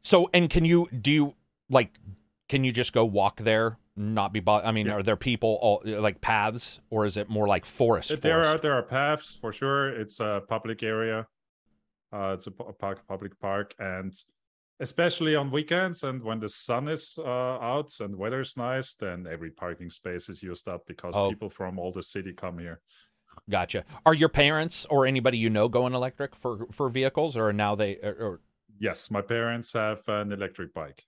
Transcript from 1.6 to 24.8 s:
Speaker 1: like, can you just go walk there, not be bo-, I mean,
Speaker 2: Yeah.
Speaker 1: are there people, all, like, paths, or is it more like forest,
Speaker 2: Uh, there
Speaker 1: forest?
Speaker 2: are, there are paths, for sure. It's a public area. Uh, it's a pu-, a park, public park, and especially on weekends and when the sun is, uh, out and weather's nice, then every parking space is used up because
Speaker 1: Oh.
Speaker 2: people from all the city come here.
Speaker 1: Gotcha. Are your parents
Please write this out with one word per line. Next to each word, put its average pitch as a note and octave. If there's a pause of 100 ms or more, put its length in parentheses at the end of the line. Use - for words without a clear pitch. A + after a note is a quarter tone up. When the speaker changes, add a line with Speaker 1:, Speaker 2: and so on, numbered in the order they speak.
Speaker 1:
like, B2+ (520)
can C3+
you B2
just A#2+
go A#2
walk G2+
there, A2 (180)
not G#2
be G#2+
bo-, G#2
I A2+
mean, G#2+
Speaker 2:
Yeah. G#2
Speaker 1:
are G2+
there G#2
people, A2
all, G#2
like, G#2+
paths, A2
or G#2+
is G2+
it G#2
more G#2+
like F#2+
forest, A#2
Speaker 2:
Uh, D#3
there E3
Speaker 1:
forest? D#3
Speaker 2:
are, -
there D3+
are B2
paths, C#3+
for A2
sure. C#3
It's A2
a G#2
public A2
area. A2 (880)
Uh, G2
it's F#2
a G2+
pu-, -
a G2
park, G2
public G2
park, G2+
and F#2+ (640)
especially D#3+
on C#3
weekends E3
and C3
when A2+
the G#2+
sun B2+
is, D#3
uh, D#3+ (380)
out C#3
and G2+
weather's B2
nice, B2+
then F2+
every D#2+
parking E2+
space F2+
is F2+
used F2+
up F2
because F2
Speaker 1:
Oh. G2
Speaker 2:
people G2+
from F#2
all F2+
the F2+
city F#2+
come F2+
here. E2+ (680)
Speaker 1:
Gotcha. G2 (220)
Are D#3+
your D#3
parents D#3